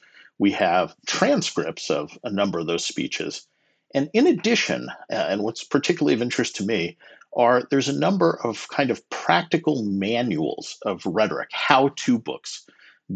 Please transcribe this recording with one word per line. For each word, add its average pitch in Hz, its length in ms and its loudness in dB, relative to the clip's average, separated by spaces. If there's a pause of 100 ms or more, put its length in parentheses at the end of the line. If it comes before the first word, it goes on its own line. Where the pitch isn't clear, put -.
(380)
we 101 140 4
have 90 420 2 (140)
transcripts - 840 0
of 76 340 -2
a 120 60 -8
number 98 300 0
of 80 80 -4
those 85 180 -2
speeches. - 600 -6 (480)
And 143 180 0
in 254 140 4
addition, 208 600 0 (220)
uh, - 40 -2
and 92 260 0
what's 110 220 -4
particularly 147 500 2
of 117 80 2
interest 120 360 -2
to 101 80 -4
me, 107 320 -2 (380)
are 120 360 4
there's 135 180 2
a 143 100 -2
number 175 440 2
of 113 240 -6
kind 135 240 0
of - 180 -4
practical 165 760 0
manuals 98 1000 -2
of 92 200 -4
rhetoric, 90 460 0
how-to 131 680 2
books, - 480 -10 (480)